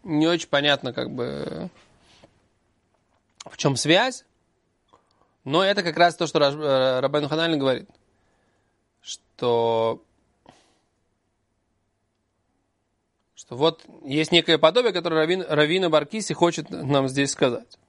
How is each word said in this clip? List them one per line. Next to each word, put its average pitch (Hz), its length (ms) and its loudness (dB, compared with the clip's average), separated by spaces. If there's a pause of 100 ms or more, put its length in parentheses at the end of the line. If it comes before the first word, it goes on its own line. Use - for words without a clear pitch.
Не 156 240 2
очень 170 220 0
понятно, 139 440 0
как 127 200 -6
бы, 143 580 -8 (1700)
в - 120 -20
чем 139 180 -8
связь, 175 500 -2 (1160)
но 156 220 0
это 196 180 0
как 165 140 -4
раз 170 180 4
то, 165 140 -4
что 160 100 -10
Раш-, 143 160 2
э, 131 460 0
Рабейну 143 280 -2
Хананель 160 300 -2
говорит, 135 300 -2 (1120)
что, 117 1000 -2 (3250)
что - 220 -16
вот 160 280 0 (200)
есть 147 260 -2
некое 165 280 2
подобие, 196 340 4
которое 165 340 0
Равин-, 180 220 -2
Равина 160 420 2
бар 151 160 2
Киси 214 260 -6
хочет 165 380 0
нам 143 380 0
здесь 139 240 -2
сказать. - 460 -2 (100)